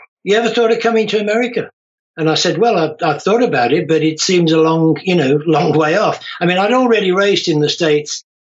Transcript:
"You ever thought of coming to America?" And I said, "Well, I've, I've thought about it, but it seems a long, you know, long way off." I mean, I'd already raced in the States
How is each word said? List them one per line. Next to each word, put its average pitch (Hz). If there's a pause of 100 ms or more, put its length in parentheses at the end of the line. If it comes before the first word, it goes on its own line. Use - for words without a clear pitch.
(240)
"You 202
ever 233
thought 226
of 226
coming 226
to 208
America?" 220 (480)
And 160
I 156
said, 156
"Well, 220
I've, 156
I've 147
thought 226
about 127
it, 156
but 156
it 156
seems 175
a 160
long, 160
you 185
know, 147
long 156
way 156
off." - (160)
I 175
mean, 180
I'd 208
already 220
raced 196
in 151
the 147
States 151 (180)